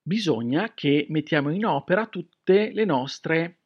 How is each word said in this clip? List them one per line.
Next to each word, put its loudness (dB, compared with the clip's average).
bisogna -2
che 0
mettiamo -2
in -2
opera 0
tutte 0
le 0
nostre -2